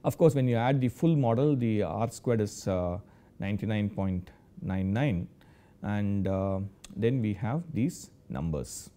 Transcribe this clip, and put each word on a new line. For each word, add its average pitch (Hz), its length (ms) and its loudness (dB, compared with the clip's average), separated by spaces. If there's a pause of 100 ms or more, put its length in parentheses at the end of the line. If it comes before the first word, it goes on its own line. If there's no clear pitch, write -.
Of 156 120 2
course, 160 200 6
when 127 100 4
you 120 80 4
add 127 260 2
the 123 80 2
full 165 280 2
model, 135 400 4
the 110 260 2
R 104 300 -2
squared 117 280 0
is, - 280 -4
uh, 90 300 0 (420)
ninety-nine 104 500 -2
point 92 400 -4 (320)
nine 95 300 -2
nine, 113 340 0 (560)
and, 101 460 -2
uh, 95 320 0 (340)
then 117 260 0
we 107 140 0
have 127 300 -4 (100)
these 131 360 -4 (180)
numbers. 71 680 -6